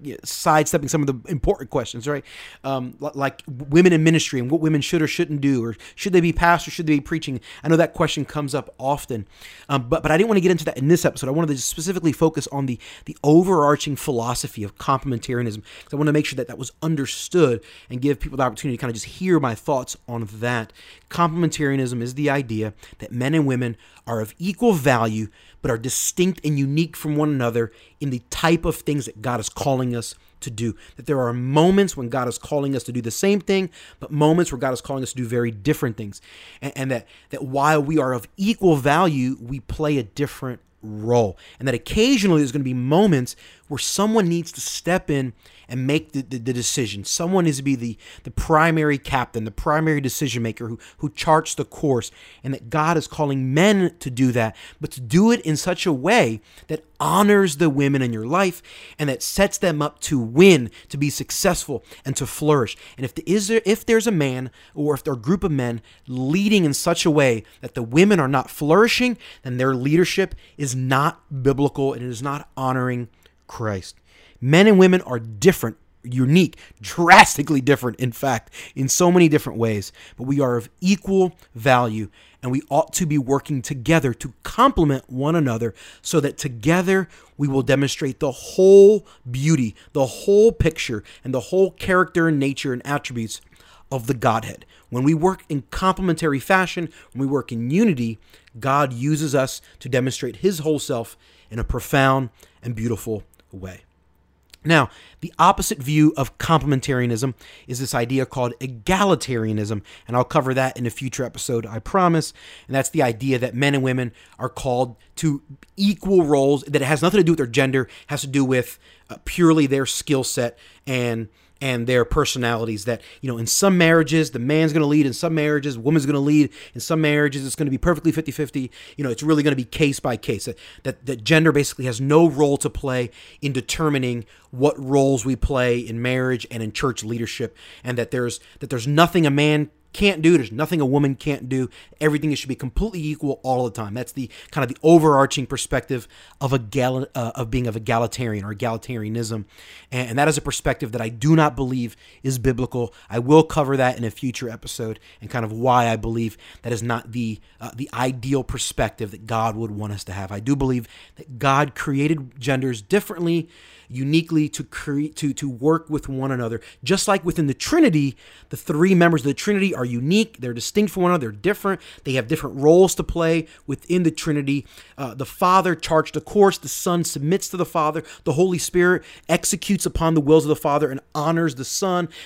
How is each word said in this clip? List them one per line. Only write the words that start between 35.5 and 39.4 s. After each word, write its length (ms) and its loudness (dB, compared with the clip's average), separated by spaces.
things. 240 -14
And, 140 -10
and 160 -4
that, 160 -6
that 120 -10
while 380 2
we 160 -2
are 160 0
of 140 -6
equal 380 2
value, 640 2